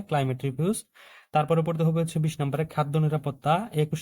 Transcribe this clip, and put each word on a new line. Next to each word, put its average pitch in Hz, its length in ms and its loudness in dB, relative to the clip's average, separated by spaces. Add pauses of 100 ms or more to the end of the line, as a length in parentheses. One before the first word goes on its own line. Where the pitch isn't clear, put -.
ক্লাইমেট 135 380 0
রিফিউজ। 156 300 -2 (580)
তারপরে 151 320 4
পড়তে 165 200 -2
হবে 160 160 2
হচ্ছে 165 220 -4
বিশ 160 160 -2
নম্বরে 143 240 -2 (100)
খাদ্য 143 200 0 (100)
নিরাপত্তা, 147 480 -2 (300)
একুশ 151 200 -2